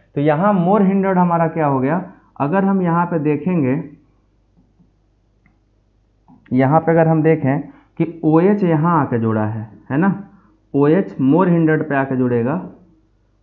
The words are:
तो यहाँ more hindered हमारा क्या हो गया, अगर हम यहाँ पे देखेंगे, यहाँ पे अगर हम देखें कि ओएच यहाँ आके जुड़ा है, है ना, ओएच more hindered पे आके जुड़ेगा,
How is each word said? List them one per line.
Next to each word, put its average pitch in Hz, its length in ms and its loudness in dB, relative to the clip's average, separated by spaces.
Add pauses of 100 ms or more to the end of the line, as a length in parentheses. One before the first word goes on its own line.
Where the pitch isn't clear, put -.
(160)
तो 143 60 -2
यहाँ 156 320 2
more 185 280 2
hindered 190 360 0
हमारा 170 300 2
क्या 160 180 -2
हो 139 140 0
गया, 156 240 -2 (360)
अगर 165 240 -2
हम 196 180 0
यहाँ 170 240 0
पे 170 140 -4
देखेंगे, 147 640 -2 (2750)
यहाँ 135 280 2
पे 160 120 0
अगर 165 160 4
हम 160 160 2
देखें 156 380 0 (360)
कि 165 260 -6
ओएच 180 400 2
यहाँ 165 380 0
आके 120 180 -2
जुड़ा 110 260 -2
है, 110 240 -8 (220)
है 131 60 -2
ना, 185 160 2 (600)
ओएच 147 440 2
more 151 300 2
hindered 160 420 2
पे 143 60 -2
आके 135 220 -2
जुड़ेगा, 123 440 -2 (800)